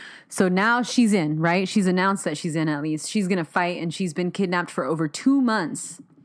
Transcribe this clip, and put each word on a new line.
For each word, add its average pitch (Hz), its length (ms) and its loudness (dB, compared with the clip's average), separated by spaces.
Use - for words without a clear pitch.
So 190 180 2
now 214 340 2
she's 226 300 4
in, 156 280 2
right? 175 280 2
She's 196 180 2
announced 185 380 2
that 151 140 -4
she's 160 180 -4
in, 160 120 0
at 147 140 -2
least. 156 280 -4
She's 202 180 0
gonna 180 160 0
fight, 175 380 -2
and 165 100 -4
she's 180 220 -4
been 180 160 -2
kidnapped 180 400 -2
for 156 140 -4
over 156 240 -2
two 269 340 2
months. 220 580 -4